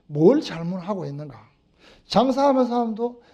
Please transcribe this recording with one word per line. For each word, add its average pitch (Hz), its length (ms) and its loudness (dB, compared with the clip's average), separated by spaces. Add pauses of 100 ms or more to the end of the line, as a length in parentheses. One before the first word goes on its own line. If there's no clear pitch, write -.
뭘 170 360 4
잘못하고 175 640 -8
있는가? 143 340 -14 (680)
장사하는 262 580 2
사람도 233 560 -4 (120)